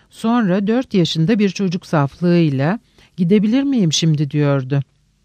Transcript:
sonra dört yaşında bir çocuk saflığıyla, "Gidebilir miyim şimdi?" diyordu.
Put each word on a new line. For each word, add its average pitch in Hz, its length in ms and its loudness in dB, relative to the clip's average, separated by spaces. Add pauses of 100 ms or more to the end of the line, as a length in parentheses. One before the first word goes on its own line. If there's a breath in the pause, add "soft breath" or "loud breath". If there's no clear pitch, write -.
(100)
sonra 214 560 -2
dört 233 280 -2
yaşında 165 440 0
bir 202 100 2
çocuk 185 380 -6
saflığıyla, 165 920 0 (380 soft breath)
"Gidebilir 208 460 2
miyim 240 300 0
şimdi?" 151 380 0
diyordu. 139 500 0 (440)